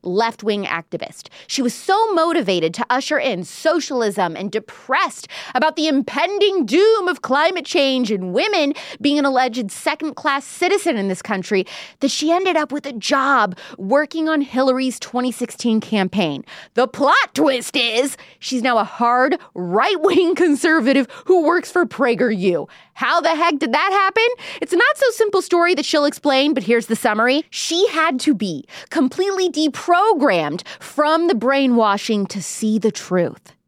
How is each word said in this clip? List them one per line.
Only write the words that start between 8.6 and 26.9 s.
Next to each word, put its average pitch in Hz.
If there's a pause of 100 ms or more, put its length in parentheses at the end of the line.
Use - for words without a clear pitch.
being 285
an 277
alleged 254
second-class 294
citizen 339
in 196
this 185
country 190 (360)
that 269
she 302
ended 370
up 302
with 285
a 285
job 247 (220)
working 302
on 311
Hillary's 262
twenty 247
sixteen 226
campaign. 185 (300)
The 254
plot 311
twist 269
is 240 (200)
she's 254
now 247
a 208
hard 247 (160)
right-wing 311
<laughs> -
conservative 285 (180)
who 349
works 339
for 349
PragerU. 208 (240)
How 285
the 320
heck 311
did 233
that 330
happen? 403
It's -
a 359
not-so-simple 453
story 349
that -
she'll 294
explain, 285
but 226
here's 226
the 226